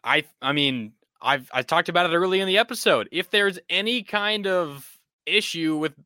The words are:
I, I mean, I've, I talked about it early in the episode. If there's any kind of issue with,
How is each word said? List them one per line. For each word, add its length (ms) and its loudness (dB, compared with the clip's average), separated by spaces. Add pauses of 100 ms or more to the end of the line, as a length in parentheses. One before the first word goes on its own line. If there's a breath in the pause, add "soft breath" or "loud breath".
I, 200 2 (160)
I 120 0
mean, 400 -2 (280)
I've, 320 0
I 100 -2
talked 260 0
about 200 2
it 60 0
early 260 2
in 60 -2
the 120 2
episode. 520 2
If 200 -6
there's 280 2 (100)
any 360 -2
kind 420 -2
of 480 -4 (320)
issue 500 0
with, 180 -2 (120)